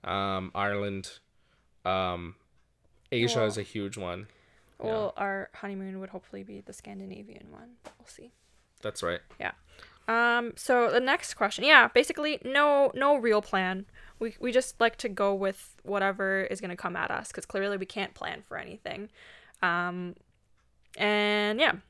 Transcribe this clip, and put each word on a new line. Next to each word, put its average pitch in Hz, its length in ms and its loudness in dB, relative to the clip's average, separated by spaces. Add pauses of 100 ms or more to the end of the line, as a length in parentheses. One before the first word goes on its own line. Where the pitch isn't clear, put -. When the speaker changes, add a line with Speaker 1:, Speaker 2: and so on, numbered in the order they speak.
Speaker 1:
um, 95 520 -2
Ireland, 101 640 -4 (680)
um, 90 500 -2 (760)
Asia 120 280 0
Speaker 2:
Well, 110 80 2
Speaker 1:
is 104 100 -2
a 104 60 -6
huge 101 340 -8
one. 95 300 -8 (540)
Yeah. - 100 -6
Speaker 2:
well, 214 260 -2
our 196 380 -4
honeymoon 190 440 -10
would 190 100 -12
hopefully 196 340 -14
be 202 180 -16
the - 120 -18
Scandinavian 202 800 -16
one, 240 200 -20 (120)
but - 160 -20
we'll 240 80 -20
see. - 240 -20 (500)
Speaker 1:
That's 110 220 -8
right. 87 160 -2 (200)
Speaker 2:
Yeah. 98 120 -6 (560)
Um, 240 480 2
so 240 340 4
the 240 120 4
next 269 320 0
question, - 320 -2
yeah, 277 240 10
basically 302 560 2
no, 285 500 4
no 277 220 4
real 220 240 4
plan. 185 440 -2 (340)
We, 226 200 -6
we 247 120 -2
just 247 280 2
like 233 180 4
to - 120 -6
go 202 260 0
with 190 480 -4
whatever 190 600 0
is 190 180 -6
gonna 180 160 -8
come 175 180 -6
at - 160 -2
us, - 200 -6
'cause - 140 -10
clearly 196 320 -4
we 185 80 -6
can't 190 280 -8
plan - 340 -10
for - 100 -12
anything. - 520 -12 (520)
Um, 180 540 -2 (840)
and 208 640 2
yeah. - 140 4 (160)